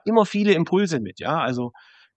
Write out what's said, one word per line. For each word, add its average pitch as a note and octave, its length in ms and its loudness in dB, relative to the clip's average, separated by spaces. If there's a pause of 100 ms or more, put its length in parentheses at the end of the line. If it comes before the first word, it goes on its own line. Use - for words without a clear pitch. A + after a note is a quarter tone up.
immer G#3+ 200 4
viele G#3 280 2
Impulse E3+ 460 0
mit, G2+ 200 -10
ja, D3 200 -4
also, B2 320 -4 (460)